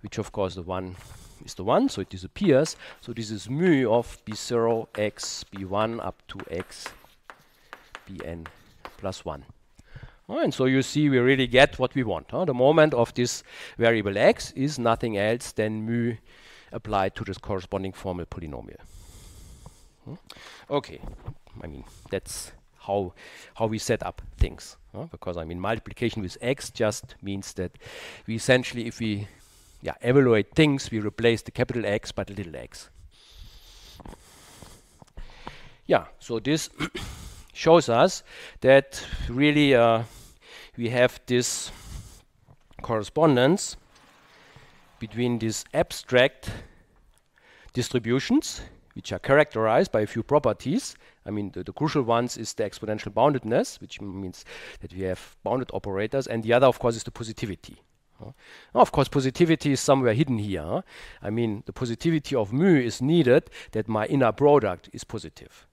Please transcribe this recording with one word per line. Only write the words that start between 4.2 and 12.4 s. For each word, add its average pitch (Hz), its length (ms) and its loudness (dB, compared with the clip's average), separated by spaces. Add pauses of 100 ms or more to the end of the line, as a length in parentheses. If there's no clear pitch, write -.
B 107 100 -10
zero 113 640 -2
x - 500 -6
B 98 200 -12
one 110 340 -2
up - 300 -10
to 98 100 -14 (100)
x - 380 -10 (1160)
B 95 180 -16
n 82 240 -10 (500)
plus - 280 -8
one. 71 200 -10 (840)
Oh, 240 100 -4
and 240 140 0
so 131 120 0
you 131 160 4
see 147 280 0
we 135 80 4
really 127 300 4
get 123 320 6
what 127 160 -2
we 135 80 0
want, 90 280 -4
huh? 160 140 -2